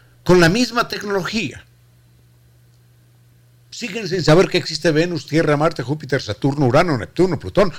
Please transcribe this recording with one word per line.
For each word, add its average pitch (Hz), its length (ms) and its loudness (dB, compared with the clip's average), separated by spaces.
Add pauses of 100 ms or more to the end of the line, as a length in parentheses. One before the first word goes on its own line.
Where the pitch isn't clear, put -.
(240)
con 180 160 6
la 170 80 6
misma 233 400 0
tecnología. 196 800 -6 (2000)
Siguen 226 380 -10
sin 170 160 -2
saber 165 240 6
que - 100 -2
existe 165 340 -2
Venus, 160 360 -2
Tierra, 151 300 0
Marte, 151 260 0
Júpiter, 143 380 -4
Saturno, 139 460 0
Urano, 147 300 2
Neptuno, 156 400 0
Plutón. 190 420 0